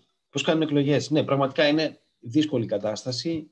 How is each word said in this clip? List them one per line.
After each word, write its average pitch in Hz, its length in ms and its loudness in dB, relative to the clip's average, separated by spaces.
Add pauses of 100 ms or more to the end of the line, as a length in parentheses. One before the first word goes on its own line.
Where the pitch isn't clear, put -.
(300)
πώς 143 120 -2
κάνουν 160 200 2
εκλογές; 143 480 2
Ναι, 147 140 2
πραγματικά 139 440 2
είναι 151 320 0 (180)
δύσκολη 123 480 0
κατάσταση. 120 840 -4